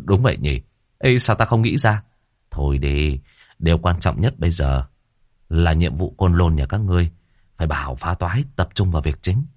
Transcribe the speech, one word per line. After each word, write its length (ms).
đúng 180
vậy 180
nhỉ. 200
Ê, 200
sao 180
ta 80
không 180
nghĩ 140
ra?" 260
"Thôi 280
đi, 420
điều 200
quan 220
trọng 200
nhất 180
bây 120
giờ 340
là 240
nhiệm 240
vụ 220
Côn 160
Lôn 200
nhà 120
các 140
ngươi. 300
Phải 100
bảo 280
Phá 200
Toái 300
tập 180
trung 160
vào 120
việc 200
chính." 240